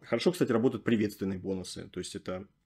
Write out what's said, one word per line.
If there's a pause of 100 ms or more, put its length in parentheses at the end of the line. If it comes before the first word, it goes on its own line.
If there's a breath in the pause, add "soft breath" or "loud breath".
хорошо,
кстати,
работают
приветственные
бонусы.
То
есть
это, (200)